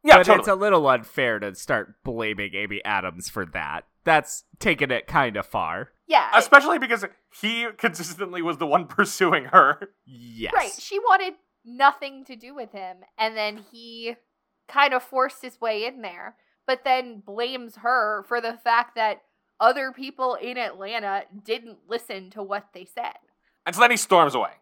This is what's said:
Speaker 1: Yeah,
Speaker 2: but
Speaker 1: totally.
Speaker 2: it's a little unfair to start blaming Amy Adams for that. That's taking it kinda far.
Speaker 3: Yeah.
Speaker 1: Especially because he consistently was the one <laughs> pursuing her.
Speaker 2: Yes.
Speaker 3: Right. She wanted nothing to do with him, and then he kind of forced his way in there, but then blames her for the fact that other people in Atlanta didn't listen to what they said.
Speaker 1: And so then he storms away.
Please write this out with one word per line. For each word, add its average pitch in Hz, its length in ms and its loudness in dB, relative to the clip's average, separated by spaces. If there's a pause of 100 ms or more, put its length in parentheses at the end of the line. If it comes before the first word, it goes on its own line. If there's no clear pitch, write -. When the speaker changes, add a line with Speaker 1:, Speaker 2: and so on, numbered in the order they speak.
Speaker 1:
Yeah, 294 140 12
Speaker 2:
but 269 80 8
Speaker 1:
totally. 208 140 8
Speaker 2:
it's - 80 -2
a 196 80 2
little 190 320 4
unfair 120 520 0
to 101 160 -8
start 110 480 -4
blaming 107 520 -6
Amy 101 300 -8
Adams 92 440 -6
for 98 180 -8
that. 80 360 -10 (200)
That's - 420 0 (140)
taking 147 320 -2
it 117 160 -4
kinda 120 360 -2
far. 90 480 -6 (160)
Speaker 3:
Yeah. 247 280 2
Speaker 1:
Especially 277 440 6
because 226 260 -4 (340)
he 233 280 -4 (100)
consistently 175 640 -6
was 165 160 -4
the 170 80 -4
one 156 200 2
<laughs> - 20 -20
pursuing 175 580 -2
her. 147 440 4 (160)
Speaker 2:
Yes. 120 480 -10
Speaker 3:
Right. 339 240 -2
She - 220 -10
wanted 381 360 0 (280)
nothing 269 600 -2
to 254 100 -20
do 240 200 -20
with 226 160 -14
him, 185 260 -14 (200)
and 220 200 -4
then 214 200 -6 (140)
he 233 440 -14 (520)
kind 277 260 2
of 247 100 -2
forced 262 400 -4
his 247 180 -16
way 220 240 -4
in 262 160 -12
there, 185 340 -14 (300)
but 254 180 -4
then 254 400 -2
blames 240 540 -8
her 214 460 -2
for 240 180 -4
the 233 120 -6 (100)
fact 240 320 0
that 220 260 -2 (380)
other 262 320 2
people 262 420 -6
in 247 240 -8
Atlanta 202 680 -6 (220)
didn't 233 320 -8 (100)
listen 196 440 -10
to 214 100 -14
what 202 320 -8
they 185 120 -20
said. - 280 -10 (540)
Speaker 1:
And 170 80 -6
so 208 60 2
then 240 100 6
he 226 60 0
storms 160 360 4
away. 113 280 -2